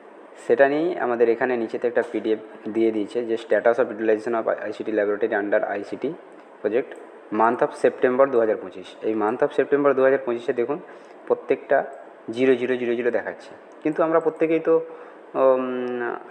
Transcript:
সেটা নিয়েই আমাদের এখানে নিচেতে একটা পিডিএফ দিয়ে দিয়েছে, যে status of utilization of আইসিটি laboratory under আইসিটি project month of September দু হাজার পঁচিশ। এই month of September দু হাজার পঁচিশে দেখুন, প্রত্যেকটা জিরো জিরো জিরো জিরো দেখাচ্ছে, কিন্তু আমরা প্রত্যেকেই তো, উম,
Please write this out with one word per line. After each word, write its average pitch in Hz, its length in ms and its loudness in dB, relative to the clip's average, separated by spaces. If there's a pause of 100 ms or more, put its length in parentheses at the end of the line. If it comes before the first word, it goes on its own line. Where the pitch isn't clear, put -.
(460)
সেটা 143 220 6
নিয়েই 156 300 0
আমাদের 117 300 2
এখানে 127 280 0
নিচেতে 117 320 -4
একটা 117 140 0 (100)
পিডিএফ 107 260 0 (300)
দিয়ে 113 220 2
দিয়েছে, 110 340 -4
যে 113 120 -2
status 107 380 2
of 123 100 2
utilization 110 580 0
of - 60 -2 (140)
আইসিটি 107 300 -8
laboratory 104 500 0
under 104 220 2
আইসিটি 101 480 -6 (500)
project 110 280 0 (500)
month 117 220 4
of 143 240 -2
September 127 400 4
দু 123 140 2
হাজার 110 160 2
পঁচিশ। 92 300 -12 (160)
এই 110 120 0
month 110 240 0
of 143 180 2
September 139 360 2
দু 131 100 2
হাজার 135 220 6
পঁচিশে 120 280 -4
দেখুন, 117 260 -2 (480)
প্রত্যেকটা - 580 0 (460)
জিরো 131 240 4
জিরো 123 220 0
জিরো 120 180 -2
জিরো 120 160 0
দেখাচ্ছে, 98 400 -6 (320)
কিন্তু 151 200 0
আমরা 165 180 4
প্রত্যেকেই 160 400 0
তো, 165 200 2 (540)
উম, 127 800 0 (160)